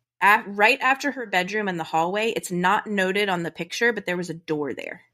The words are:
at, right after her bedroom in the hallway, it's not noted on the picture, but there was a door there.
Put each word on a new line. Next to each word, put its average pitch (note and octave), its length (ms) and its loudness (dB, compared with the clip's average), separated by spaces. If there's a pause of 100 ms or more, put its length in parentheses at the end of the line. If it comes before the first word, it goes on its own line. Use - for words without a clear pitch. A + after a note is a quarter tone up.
(200)
at, G#3 260 6
right G#3 360 4
after C4+ 300 0
her B3 140 -8
bedroom G3 420 -2
in F3+ 100 -4
the D#3+ 60 -4
hallway, F#3 520 0
it's - 140 -8
not F#3 360 2
noted G3+ 440 0
on F3 140 -2
the D#3+ 80 -4
picture, A#3 400 -2
but G#3 120 -6
there F3+ 120 -2
was F3 140 -6
a D#3+ 40 -6
door D3 400 -4
there. - 280 -12 (120)